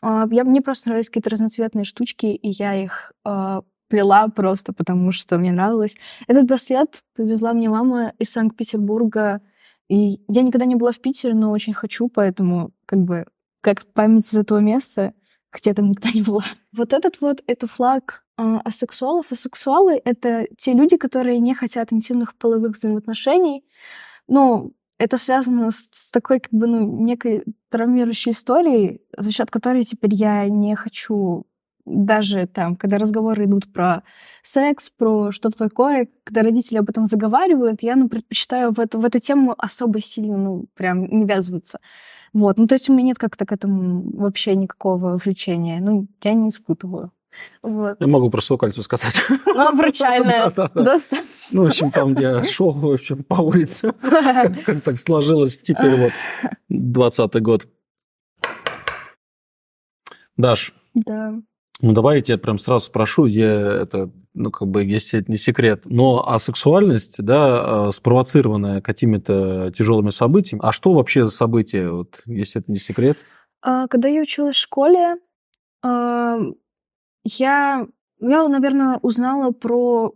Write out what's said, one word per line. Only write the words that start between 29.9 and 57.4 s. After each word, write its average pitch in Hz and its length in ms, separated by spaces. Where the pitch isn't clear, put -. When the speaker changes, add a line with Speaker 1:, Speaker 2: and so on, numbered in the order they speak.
Speaker 1:
я 208 360
не 208 260
хочу 202 720
даже 202 640
там, 175 280
когда 202 240
разговоры 214 460
идут 196 280
про 175 300
секс, 277 480
про 214 400
что-то 220 260
такое, 247 500
когда 220 200
родители 226 340
об 208 120
этом 220 180
заговаривают, 226 760
я, 233 120
ну, 262 140
предпочитаю 233 640
в 214 80
эту, 226 200
в 226 60
эту 240 140
тему 269 380
особо 214 440
сильно, 214 360
ну, 196 280
прям 180 300
не 214 200
ввязываться. 180 540
Вот. 202 240
Ну, 220 100
то 269 80
есть 262 140
у 269 40
меня 254 140
нет 254 100
как-то - 280
к - 60
этому 190 520
вообще 202 400
никакого 185 600
влечения. 175 640
Ну, 202 260
я 208 100
не 220 160
испытываю. 180 600
Вот. 208 360
Speaker 2:
Я - 80
могу 131 220
про 113 120
своё 131 160
кольцо 110 260
сказать. - 380
Speaker 1:
Ну, 269 200
обручальное. 254 840
Speaker 2:
<laughs> - 60
Да, 185 120
да, - 80
да. 240 80
Speaker 1:
Достаточно. 294 420
Speaker 2:
Ну, 190 120
в 165 40
общем, 143 240
там, 139 220
где 135 100
я 127 200
шёл, - 300
в 143 180
общем, 139 320
по 175 180
улице. 156 560
Speaker 1:
<laughs> - 40
Speaker 2:
Как, 254 640
как 151 160
так 131 160
сложилось 147 600
теперь 139 400
вот 123 140
двадцатый 120 720